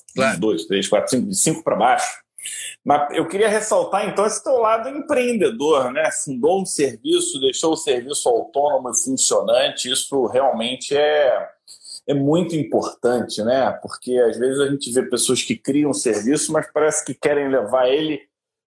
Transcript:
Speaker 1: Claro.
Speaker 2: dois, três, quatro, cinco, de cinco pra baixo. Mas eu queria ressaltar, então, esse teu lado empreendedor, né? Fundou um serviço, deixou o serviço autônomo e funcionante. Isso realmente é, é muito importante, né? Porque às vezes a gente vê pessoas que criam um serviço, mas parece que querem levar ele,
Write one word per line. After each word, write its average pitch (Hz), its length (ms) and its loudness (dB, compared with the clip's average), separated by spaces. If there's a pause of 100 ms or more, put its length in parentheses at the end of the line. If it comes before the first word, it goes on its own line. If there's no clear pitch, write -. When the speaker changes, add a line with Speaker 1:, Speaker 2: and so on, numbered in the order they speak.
(160)
Speaker 1:
Claro. 127 240 0
Speaker 2:
dois, 101 260 0
três, - 220 0
quatro, - 220 2
cinco, 120 180 0
de 95 100 -6
cinco 156 260 0
pra - 120 0
baixo. 120 320 2 (800)
Mas 143 320 2
eu 160 100 2
queria 208 220 2
ressaltar, 202 580 0
então, 196 180 0
esse 214 160 -2
teu 277 180 2
lado 226 280 2
empreendedor, 170 1040 0
né? 151 180 0 (140)
Fundou 151 380 0
um 185 40 -4
serviço, 143 760 -2
deixou 135 320 0
o 151 40 -2
serviço 135 520 -2
autônomo 131 600 0
e 113 80 -4
funcionante. 123 920 0
Isso 131 340 0
realmente 123 680 -2
é, 147 520 2 (600)
é 139 60 0
muito 156 420 2
importante, 123 880 -2
né? 120 380 0
Porque - 360 -4
às 113 200 4
vezes 131 240 0
a 139 80 2
gente 139 220 -4
vê 123 120 2
pessoas 120 400 0
que 117 120 -2
criam 143 360 0
um - 20 0
serviço, 131 600 0
mas 156 200 -2
parece 151 300 0
que 156 100 -8
querem 143 360 0
levar 127 400 2
ele, 151 320 0 (460)